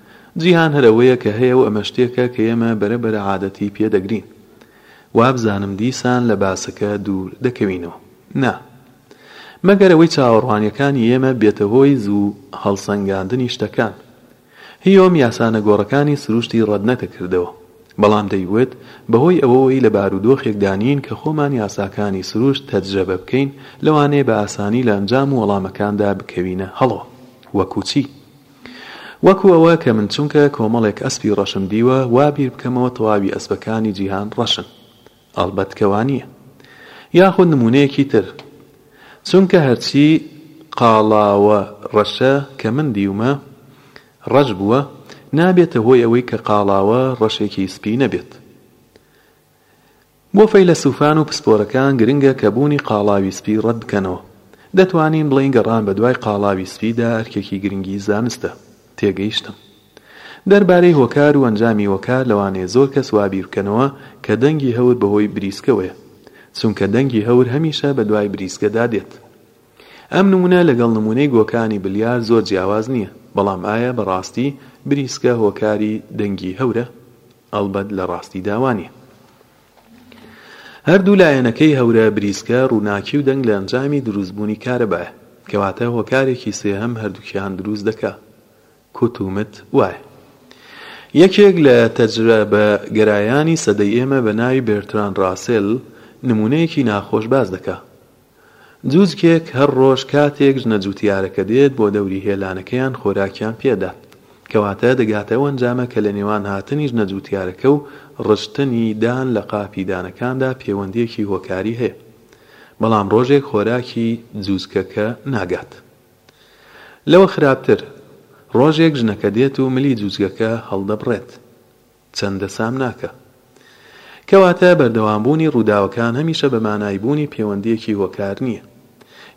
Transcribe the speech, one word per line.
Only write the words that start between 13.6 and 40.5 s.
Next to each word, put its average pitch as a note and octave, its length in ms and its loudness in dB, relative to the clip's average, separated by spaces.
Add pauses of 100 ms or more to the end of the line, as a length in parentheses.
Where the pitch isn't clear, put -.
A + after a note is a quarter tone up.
هیۆم F#3 280 6 (100)
یاسانە A2+ 440 0
گۆڕەکانی C3+ 560 0
سروشتی A2+ 460 -2
ڕەت G2+ 200 -2
نەتەکردەوە، F#2 600 -4 (520)
بەڵام G#2 320 4
دەیوت G#2 380 -2 (400)
بەهۆی D#3 320 4
ئەوەی C3 420 4
لە A2 100 4
بارودۆخێک G2+ 680 0
دانین G#2 420 0
کە - 140 -12
خۆمان D3+ 320 -2 (100)
یاساکانی G2 680 -6
سروشت C3+ 420 -2
تەجربە F#2+ 500 -2
بکەین، C3+ 280 -2 (360)
لەوانەیە D3 420 2
بە A2+ 120 2
ئاسانی G#2 480 -2
لە A2 80 4
ئەنجام B2 380 0
و C3 80 0
وەڵامەکاندا G2+ 680 -2 (100)
بکەوینە F#2 480 -6 (120)
هەڵەوە. A2+ 240 0 (540)
وەکو G2 320 -2
چی؟ C#3+ 140 -2 (1200)
وەکو F#3+ 300 4
ئەوە E3 180 6 (100)
کە C3 140 2
من G#2 160 -2
چونکە D3 300 0 (120)
کۆمەڵێک A2 500 -2
ئەسپی A2 340 -2
ڕەشم G2 320 -4
دیوە، A#2+ 280 2 (160)
وا C#3+ 200 6
بیر C#3 180 -2
بکەمەوە B2+ 420 -4
تەواوی G#2 400 0
ئەسپەکانی A2 600 -6
جیهان G2 300 -6 (100)
ڕەشن. - 300 -2 (720)
ئەلبەت F#2+ 400 -2
کە G#2+ 140 0
وانییە. A#2+ 340 -2 (960)
یاخود F#3 340 6
نمونەیەکی C3+ 580 2
تر. G2+ 140 2 (1040)
چونکە F#3 380 4
هەرچی C#3 400 2 (720)